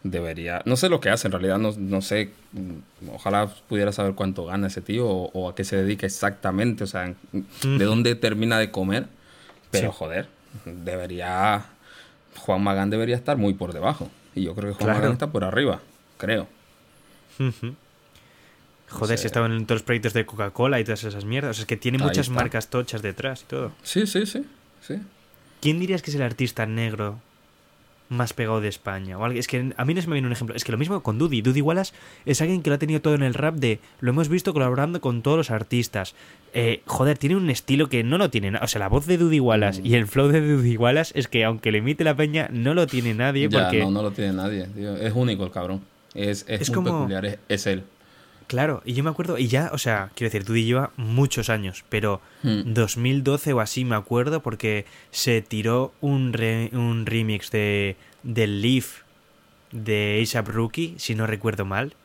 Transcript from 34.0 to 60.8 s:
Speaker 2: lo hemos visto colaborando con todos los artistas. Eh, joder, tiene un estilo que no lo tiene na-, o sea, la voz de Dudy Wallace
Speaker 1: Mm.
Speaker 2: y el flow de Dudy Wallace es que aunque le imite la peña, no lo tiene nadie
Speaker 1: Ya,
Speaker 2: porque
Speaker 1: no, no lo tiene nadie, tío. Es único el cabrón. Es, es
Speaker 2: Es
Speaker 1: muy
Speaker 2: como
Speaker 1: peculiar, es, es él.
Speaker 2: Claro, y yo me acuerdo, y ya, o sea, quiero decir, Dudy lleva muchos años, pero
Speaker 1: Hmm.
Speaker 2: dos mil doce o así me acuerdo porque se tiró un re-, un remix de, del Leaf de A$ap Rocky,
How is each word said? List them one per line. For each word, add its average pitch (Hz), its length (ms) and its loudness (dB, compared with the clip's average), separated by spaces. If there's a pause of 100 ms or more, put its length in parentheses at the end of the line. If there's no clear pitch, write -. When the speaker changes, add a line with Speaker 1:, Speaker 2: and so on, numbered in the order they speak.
Speaker 2:
lo 127 80 2
hemos 151 180 2
visto 180 240 0
colaborando 143 480 2
con 120 220 0
todos 143 160 4
los 156 140 0
artistas. 110 640 -2 (400)
Eh, 117 320 2
joder, 139 320 2
tiene 151 200 2
un 180 120 2
estilo 135 380 2
que 123 160 0
no 131 140 2
lo 190 120 4
tiene 101 220 0
na-, 110 100 -2
o 117 60 0
sea, 110 120 -2
la 98 100 -2
voz 139 160 4
de 180 120 4
Dudy 165 220 6
Wallace 107 440 4
Speaker 1:
Mm. - 20 -10
Speaker 2:
y 117 100 6
el 113 120 4
flow 135 200 4
de 151 140 6
Dudy 135 340 4
Wallace 123 420 2
es 131 120 -2
que 113 160 4
aunque 113 260 0
le 107 60 2
imite 135 260 0
la 151 140 2
peña, 151 340 0
no 123 220 0
lo 170 140 4
tiene 117 260 0
nadie 139 340 2
Speaker 1:
Ya, 104 140 2
Speaker 2:
porque 92 180 2
Speaker 1:
no, 98 120 2
no 101 100 2
lo 104 100 -2
tiene 98 220 -2
nadie, 95 320 -4 (100)
tío. 101 220 -6
Es 107 160 -2
único 113 320 0
el 92 60 -8
cabrón. 92 280 -4 (340)
Es, 101 360 -2
es 107 140 -2
Speaker 2:
Es 127 60 -2
Speaker 1:
muy 120 60 -2
Speaker 2:
como 180 220 0 (100)
Speaker 1:
peculiar, 95 180 -4
es, 101 120 -4 (100)
es 104 200 -2
él. 95 160 -2 (640)
Speaker 2:
Claro, 131 360 0
y 127 120 -6
yo 135 100 0
me 160 40 0
acuerdo, 165 280 -2
y 127 100 2
ya, 135 240 2
o 151 60 -4
sea, 104 360 -2
quiero 113 160 -4
decir, 104 160 -2
Dudy 113 200 2
lleva 127 320 0
muchos 123 520 2
años, 104 380 -4
pero 104 320 0 (240)
Speaker 1:
Hmm. 113 300 0
Speaker 2:
dos 110 240 2
mil 131 260 2
doce 139 300 2
o 120 80 4
así 127 240 -2
me 120 100 0
acuerdo 123 480 0
porque 107 420 -2 (260)
se 117 300 2
tiró 113 600 0
un 135 320 2
re-, 113 400 0
un 117 320 0
remix 110 460 -2
de, 101 440 0 (280)
del 107 380 0
Leaf 123 420 2 (680)
de 107 640 0
A$ap 110 140 0
Rocky, 117 480 -2